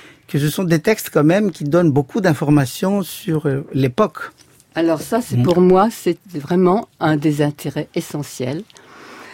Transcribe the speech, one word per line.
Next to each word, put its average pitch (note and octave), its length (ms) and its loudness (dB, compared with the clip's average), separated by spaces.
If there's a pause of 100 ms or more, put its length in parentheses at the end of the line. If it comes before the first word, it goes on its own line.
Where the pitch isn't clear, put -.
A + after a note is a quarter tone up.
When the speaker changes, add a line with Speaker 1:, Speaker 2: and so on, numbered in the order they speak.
(280)
Speaker 1:
que D3+ 120 -2
ce D3 100 0
sont G3 140 -4
des E3 160 2
textes - 320 -2
quand D3+ 120 2
même F#3+ 280 2
qui - 120 -10
donnent D#3 280 2
beaucoup C#3+ 300 0
d'informations D#3 800 0
sur, - 420 -6
euh, C3+ 260 -2
l'époque. C3+ 600 -2 (420)
Speaker 2:
Alors E4 280 0
ça, - 180 -2
c'est A#3 160 -6
Speaker 1:
Mm. B2 80 2
Speaker 2:
pour E3+ 160 2
moi, F#3 320 6
c'est - 260 -4 (100)
vraiment F3 600 0 (140)
un D#3 160 2
des D3 240 0
intérêts D3 520 -4
essentiels. D3 720 -8 (720)